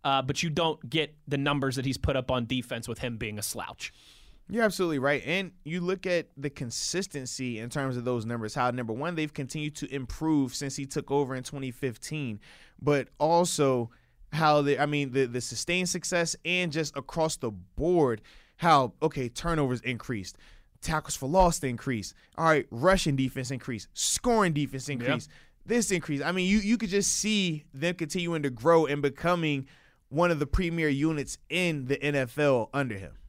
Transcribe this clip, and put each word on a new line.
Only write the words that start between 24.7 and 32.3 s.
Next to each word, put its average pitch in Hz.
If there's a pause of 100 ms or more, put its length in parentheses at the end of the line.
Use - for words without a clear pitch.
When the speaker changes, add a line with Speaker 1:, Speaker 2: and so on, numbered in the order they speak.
Speaker 1:
Yeah. 139
Speaker 2:
increased, 123 (380)
this 226
increase. 156
I 151
mean, 185
you, 208
you 214
could 214
just 196
see 190 (120)
them 170
continuing 170
to 139
grow 147
and 143
becoming 151 (420)
one 170
of 156
the 143
premier 165
units 143 (120)
in 160
the 131
N 147
F 131